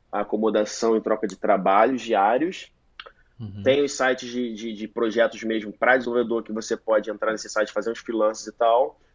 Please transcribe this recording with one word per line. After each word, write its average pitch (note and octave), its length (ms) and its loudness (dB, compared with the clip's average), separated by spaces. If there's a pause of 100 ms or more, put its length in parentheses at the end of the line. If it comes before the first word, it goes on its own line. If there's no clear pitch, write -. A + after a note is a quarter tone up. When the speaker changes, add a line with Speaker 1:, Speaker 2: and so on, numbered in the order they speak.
(120)
Speaker 1:
a G#2 100 -2
acomodação G#2+ 760 0
em G#2+ 60 0
troca - 260 -2
de - 80 -8
trabalhos G#2 680 4
diários. A2+ 680 0 (720)
Speaker 2:
Uhum. G2+ 240 -10
Speaker 1:
Tem C#3 200 4
os C3+ 100 -2
sites B2+ 360 0
de, A#2+ 240 -4
de, A2 200 -8
de G#2+ 140 -8
projetos A2+ 560 0
mesmo A2 300 -4
pra B2 240 4
desenvolvedor A#2+ 460 -2
que - 100 -14
você A2+ 240 -4
pode G#2+ 320 0
entrar G#2+ 220 -4
nesse A2 180 -8
site, G#2+ 240 -2
fazer G#2+ 180 -4
uns - 80 -10
freelances A2 460 -2
e G#2+ 60 -12
tal. A#2 480 2 (160)